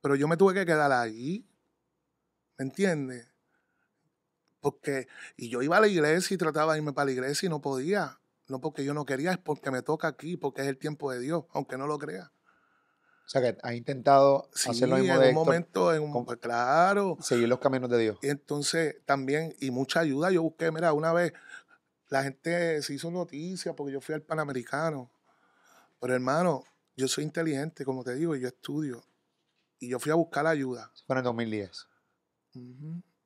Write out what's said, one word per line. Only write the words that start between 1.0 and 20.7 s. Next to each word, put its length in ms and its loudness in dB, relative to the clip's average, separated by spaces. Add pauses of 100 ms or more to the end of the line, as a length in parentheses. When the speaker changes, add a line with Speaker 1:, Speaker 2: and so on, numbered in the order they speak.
Speaker 1:
¿me 60 -4
entiendes? 640 -2 (1300)
Porque, 480 -4 (280)
y 120 -12
yo 140 -4
iba 140 2
a 40 8
la 80 6
iglesia 460 2
y 40 -4
trataba 360 0
de 40 -2
irme 140 -4
para 140 0
la 60 0
iglesia 340 -4
y 40 0
no 100 -4
podía. 580 -4 (300)
No 120 -8
porque 240 -6
yo 100 -2
no 100 -4
quería, 280 -2
es 60 -2
porque 320 -6
me 120 -2
toca 260 -2
aquí, 280 -8
porque 260 -6
es 60 -2
el 100 -4
tiempo 320 -6
de 100 -6
Dios, 320 -4
aunque 260 -6
no 80 -6
lo 120 -4
crea. 340 -12 (920)
Speaker 2:
O 40 -20
sea, 120 0
que 220 0
has 120 -6
intentado 800 4
Speaker 1:
Sí, 160 -2
Speaker 2:
hacer 180 2
lo 80 4
mismo 180 4
Speaker 1:
en 60 8
Speaker 2:
de 80 10
Speaker 1:
un 20 8
Speaker 2:
Héctor, 140 4
Speaker 1:
momento, 500 2
en 80 0
un, 100 -4
Speaker 2:
con 140 -2
Speaker 1:
pues, 120 -8
claro. 840 2
Speaker 2:
seguir 280 2
los 120 2
caminos 280 0
de 100 2
Dios. 220 0
Speaker 1:
Y 80 -4
entonces 680 -2 (100)
también, 540 -2
y 100 -4
mucha 300 0
ayuda, 300 0
yo 120 4
busqué, 280 -2